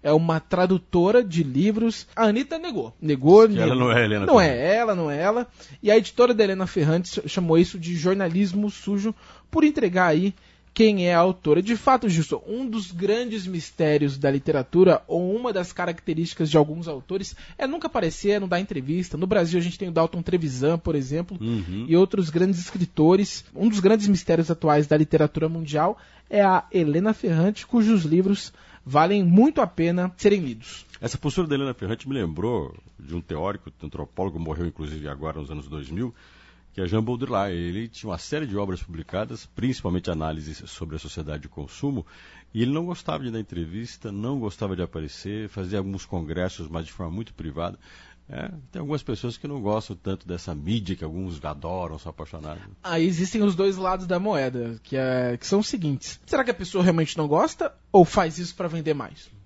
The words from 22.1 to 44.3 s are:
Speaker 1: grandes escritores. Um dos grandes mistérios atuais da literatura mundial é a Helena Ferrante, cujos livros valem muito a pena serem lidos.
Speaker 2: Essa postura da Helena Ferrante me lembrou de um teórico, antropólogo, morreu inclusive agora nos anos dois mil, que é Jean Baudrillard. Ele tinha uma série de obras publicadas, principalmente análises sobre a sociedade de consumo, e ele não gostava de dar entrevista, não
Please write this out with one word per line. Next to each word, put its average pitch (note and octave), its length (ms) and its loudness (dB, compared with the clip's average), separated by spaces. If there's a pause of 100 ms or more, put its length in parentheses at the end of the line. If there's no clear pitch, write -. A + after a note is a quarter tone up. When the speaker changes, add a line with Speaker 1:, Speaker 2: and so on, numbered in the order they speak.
Speaker 1:
grandes F3 320 2
escritores. F3+ 840 2 (100)
Um G#3 140 2
dos G#3 140 2
grandes G#3 260 4
mistérios E3+ 420 2
atuais D3+ 380 2
da D3+ 80 2
literatura D#3 540 2
mundial E3 480 -2 (320)
é G#3 120 4
a F#3 300 4
Helena F3 420 2
Ferrante, F3+ 540 0
cujos G#3+ 380 4
livros F#3 480 2 (320)
valem E3 380 4
muito A3 380 6
a G3+ 60 2
pena F3 500 -2
serem G3+ 220 4
lidos. A#2+ 460 -10 (160)
Speaker 2:
Essa - 160 -6
postura D#3 300 -2
da C#3+ 80 0
Helena C#3 180 -2
Ferrante A#2 340 -8
me C#3 80 -6
lembrou F2+ 580 -4 (240)
de C#2 160 -16
um E2+ 80 -6
teórico, E2+ 480 -8 (140)
antropólogo, D#2 560 -8
morreu D#2+ 260 -6
inclusive D2+ 440 -10
agora D2+ 300 -10
nos C#2+ 120 -12
anos D2 160 -12
dois C#2+ 240 -12
mil, A#2 220 -8 (600)
que G2 80 -8
é F#2 60 -4
Jean A2 160 0
Baudrillard. A#2 500 -4
Ele F2 340 -6
tinha A2+ 220 -14
uma - 80 -8
série D3+ 300 -8
de G2 100 -8
obras F#2+ 240 -6
publicadas, F2+ 640 -8
principalmente F#2 640 -4
análises D#2 560 -6
sobre D#2 300 -12
a D#2 40 -8
sociedade D2+ 440 -10
de D2 60 -16
consumo, G#2 560 -8 (480)
e A2 80 -2
ele B2+ 100 0
não D#3+ 140 -2
gostava D#3+ 380 -8
de B2 60 -8
dar A2+ 100 -8
entrevista, G2+ 720 -10
não A#2 280 -6